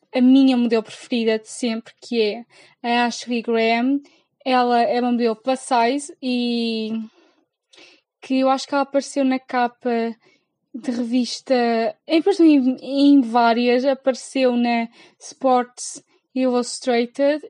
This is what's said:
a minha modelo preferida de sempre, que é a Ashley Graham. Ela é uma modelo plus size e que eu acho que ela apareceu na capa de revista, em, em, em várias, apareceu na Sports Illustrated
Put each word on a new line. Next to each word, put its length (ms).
a 60
minha 360
modelo 260
preferida 560
de 100
sempre, 520
que 200
é 240
a 220
Ashley 380
Graham. 580
Ela 380
é 180
uma 120
modelo 240
plus 240
size 640
e 680
que 200
eu 100
acho 160
que 80
ela 80
apareceu 420
na 140
capa 760
de 160
revista, 640
em, 160
em, 420
em 380
várias, 640
apareceu 720
na 320
Sports 840
Illustrated 1160